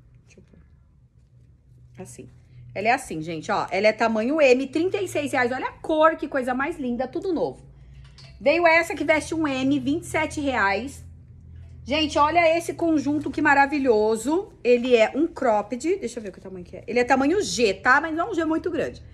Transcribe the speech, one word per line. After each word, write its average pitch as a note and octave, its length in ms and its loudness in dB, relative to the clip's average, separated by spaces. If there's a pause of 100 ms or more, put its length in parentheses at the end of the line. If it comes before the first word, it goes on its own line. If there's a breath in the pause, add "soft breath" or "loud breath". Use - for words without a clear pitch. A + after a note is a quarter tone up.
(260)
Deixa - 140 -20
eu - 20 -20
pôr. - 1600 -20
Assim. - 260 -18 (460 soft breath)
Ela G3+ 140 -2
é A#3+ 40 4
assim, G3+ 300 -4
gente, D#3+ 280 -8
ó. F3 200 0
Ela G3 160 0
é G#3+ 60 6
tamanho A3+ 460 0
M, C4+ 280 4
trinta F4 340 -2
e F#4 60 -4
seis D4 260 -4
reais. B3+ 200 0
Olha D#4+ 160 -6
a B4+ 40 -10
cor, D#4+ 440 2
que D#4+ 100 -8
coisa C4 260 -4
mais C#4+ 260 -4
linda, B3 280 -4
tudo F4 260 -6
novo. E3+ 320 -4 (760 loud breath)
Veio D#4+ 260 2
essa E4 280 2
que D4+ 100 -6
veste D#4 300 0
um D#4+ 120 -2
M, C4+ 320 -2
vinte C#4 240 -4
e - 40 -16
sete D#4 340 -4
reais. A#3 640 -2 (840 loud breath)
Gente, D4+ 320 -2
olha D#4+ 400 4
esse E4+ 160 -6
conjunto D4 560 0
que D#4+ 100 -6
maravilhoso. C4+ 1120 2 (100)
Ele B3 320 4
é A3 200 6
um D4 120 2
cropped. B3 720 -2
Deixa A#3+ 220 -8
eu A3+ 40 -12
ver G3 100 -12
que - 80 -20
tamanho F#3+ 260 -14
que - 100 -18
é. - 100 -18
Ele A#3 120 0
é B3 60 4
tamanho C#4 360 2
G, G#3 320 0
tá? B3+ 260 4
Mas D#4+ 160 -2
não E4+ 120 -2
é A#4 60 -8
um - 20 -4
G E4 100 0
muito D#4+ 260 -2
grande. G#3 320 -6 (120 loud breath)